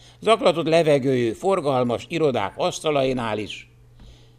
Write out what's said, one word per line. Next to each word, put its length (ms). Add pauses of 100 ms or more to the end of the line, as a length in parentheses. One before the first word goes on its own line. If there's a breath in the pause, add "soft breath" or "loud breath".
(200 soft breath)
zaklatott 460
levegőjű, 640
forgalmas 760
irodák 480
asztalainál 840
is 320 (680 soft breath)